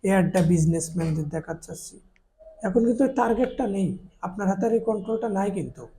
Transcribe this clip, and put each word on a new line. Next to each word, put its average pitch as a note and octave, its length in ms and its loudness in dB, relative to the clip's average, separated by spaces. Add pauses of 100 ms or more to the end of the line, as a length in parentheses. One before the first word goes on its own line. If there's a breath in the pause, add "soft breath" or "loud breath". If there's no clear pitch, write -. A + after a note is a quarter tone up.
এই F#3+ 60 0
অ্যাডটা F#3 320 4
বিজনেসম্যানদের D#3+ 880 2
দেখাতে D#3+ 340 -8
চাচ্ছি। - 360 -16 (640)
এখন A3 220 2
কিন্তু B3 180 4
ওই C4 100 2
টার্গেটটা A#3+ 540 0
নেই, G3 300 -2 (240)
আপনার F#3+ 260 -4
হাতে F#3+ 180 0
আর A3+ 80 2
এই A3+ 60 4
কন্ট্রোলটা A3 500 -4
নাই G3 220 -2
কিন্তু। C3+ 300 -8 (180)